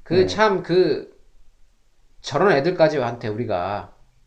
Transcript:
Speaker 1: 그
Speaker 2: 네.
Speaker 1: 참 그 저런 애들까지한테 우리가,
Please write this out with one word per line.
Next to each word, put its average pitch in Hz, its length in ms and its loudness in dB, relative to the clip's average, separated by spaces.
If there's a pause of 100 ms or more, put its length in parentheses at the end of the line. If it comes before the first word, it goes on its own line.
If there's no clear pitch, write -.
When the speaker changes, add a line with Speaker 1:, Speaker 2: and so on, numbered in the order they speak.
Speaker 1:
그 160 100 -4
Speaker 2:
네. 185 120 4
Speaker 1:
참 196 360 0
그 170 500 0 (1120)
저런 175 280 2
애들까지한테 147 760 0
우리가, 101 680 -6 (320)